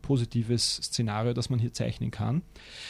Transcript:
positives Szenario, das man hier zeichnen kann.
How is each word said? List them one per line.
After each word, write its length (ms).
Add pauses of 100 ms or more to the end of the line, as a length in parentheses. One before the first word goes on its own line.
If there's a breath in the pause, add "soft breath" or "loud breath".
positives 760
Szenario, 560
das 180
man 80
hier 120
zeichnen 380
kann. 320 (480 loud breath)